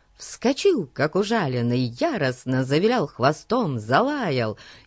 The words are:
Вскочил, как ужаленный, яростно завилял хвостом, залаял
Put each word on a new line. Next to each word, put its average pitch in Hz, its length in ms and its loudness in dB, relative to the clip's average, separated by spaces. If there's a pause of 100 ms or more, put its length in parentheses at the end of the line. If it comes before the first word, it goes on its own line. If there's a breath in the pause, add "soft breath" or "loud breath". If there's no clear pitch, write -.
(160)
Вскочил, 269 760 0
как 151 240 -2
ужаленный, 127 840 0
яростно 135 680 -2
завилял 175 420 2
хвостом, 156 720 0
залаял 135 800 0 (280 loud breath)